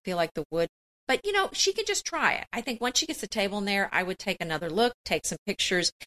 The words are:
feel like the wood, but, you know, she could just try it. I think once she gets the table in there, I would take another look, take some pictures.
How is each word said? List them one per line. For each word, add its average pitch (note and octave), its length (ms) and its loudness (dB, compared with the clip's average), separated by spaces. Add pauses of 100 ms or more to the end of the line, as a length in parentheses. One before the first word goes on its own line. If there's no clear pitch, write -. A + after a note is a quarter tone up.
feel F#3 120 -2
like E3 180 2
the D#3 140 -2
wood, E3 200 2 (400)
but, C4 180 2
you G4+ 60 -2
know, G4 200 2
she - 200 2
could G#4 140 -2
just G4+ 180 -2
try B3+ 300 2
it. - 180 -6
I A#3+ 80 -6
think A#3 200 -4
once B3 180 0
she D#4+ 80 0
gets - 160 -6
the G#3 40 -6
table G3+ 320 0
in G3+ 60 -2
there, G3 280 2
I F3+ 120 2
would F#3 160 -4
take - 200 -2
another E3 300 -2
look, A#3 220 4 (120)
take - 220 0
some F3 200 -6
pictures. - 440 2 (160)